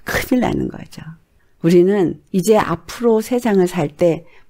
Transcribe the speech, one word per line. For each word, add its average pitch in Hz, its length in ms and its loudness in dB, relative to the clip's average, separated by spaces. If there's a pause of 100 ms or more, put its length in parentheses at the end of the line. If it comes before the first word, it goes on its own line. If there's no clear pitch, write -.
큰일 - 380 -2
나는 - 260 -2
거죠. - 340 -16 (600)
우리는 175 580 2 (120)
이제 202 260 2
앞으로 220 640 -2
세상을 220 440 0
살 160 220 -4
때 165 380 -2 (240)